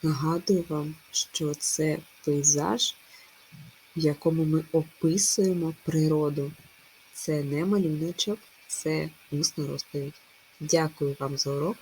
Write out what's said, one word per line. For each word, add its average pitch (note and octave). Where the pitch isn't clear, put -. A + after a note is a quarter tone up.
Нагадую E3
вам, D3+
що -
це D#3
пейзаж, D3+
в E3
якому D#3+
ми D#3
описуємо E3
природу. D3+
Це D3+
не C#3+
малюночок, F3
це D#3
усна D3
розповідь. C#3+
Дякую D#3
вам C#3
за C#3
урок. D3+